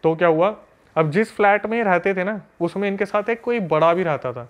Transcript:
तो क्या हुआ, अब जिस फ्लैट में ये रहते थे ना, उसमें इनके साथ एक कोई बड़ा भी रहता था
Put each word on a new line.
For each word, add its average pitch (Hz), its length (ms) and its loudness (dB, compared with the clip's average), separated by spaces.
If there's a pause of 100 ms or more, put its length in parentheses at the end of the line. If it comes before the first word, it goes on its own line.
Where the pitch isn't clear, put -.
तो 165 120 2
क्या 175 120 2
हुआ, 170 280 2 (400)
अब 160 160 2
जिस 214 240 -2
फ्लैट 208 300 2
में 220 120 -4
ये 233 60 -2
रहते 190 300 0
थे 185 100 -4
ना, 202 160 -6 (220)
उसमें 196 260 -4
इनके 196 180 -4
साथ 208 240 -2
एक 233 120 -4
कोई 240 180 -2
बड़ा 165 340 2
भी 185 100 0
रहता 135 300 -4
था 120 160 -14